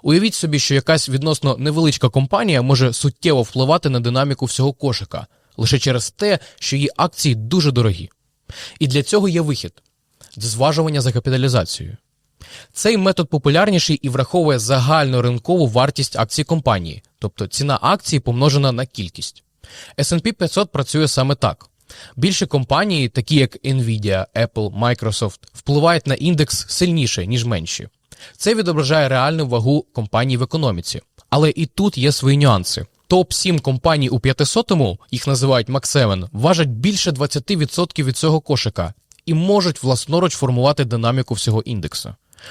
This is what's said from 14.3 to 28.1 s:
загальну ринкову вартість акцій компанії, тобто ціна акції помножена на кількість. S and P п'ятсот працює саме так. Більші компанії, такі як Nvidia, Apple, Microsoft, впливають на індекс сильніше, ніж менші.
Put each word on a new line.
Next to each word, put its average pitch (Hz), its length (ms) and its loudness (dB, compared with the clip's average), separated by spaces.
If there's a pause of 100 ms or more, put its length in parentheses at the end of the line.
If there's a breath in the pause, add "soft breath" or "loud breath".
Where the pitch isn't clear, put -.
загальну 131 640 2
ринкову 127 440 0
вартість 123 500 0
акцій 113 280 -2
компанії, 104 580 -2 (160)
тобто 104 280 -8
ціна 139 360 -4
акції 156 380 0
помножена 135 520 0
на 123 140 -4
кількість. - 580 -12 (540 loud breath)
S 143 160 0
and 170 120 0
P 226 60 -2
п'ятсот 185 400 -2
працює 147 360 0
саме 135 260 0
так. - 320 -2 (500 loud breath)
Більші 185 300 0
компанії, 143 640 0
такі 131 280 0
як - 280 0
Nvidia, 110 600 0 (100)
Apple, 107 440 -2
Microsoft, 117 580 -2 (140)
впливають 151 540 0
на 135 80 0
індекс 156 540 0
сильніше, 156 580 0
ніж 117 180 -2
менші. 104 440 -6 (480 loud breath)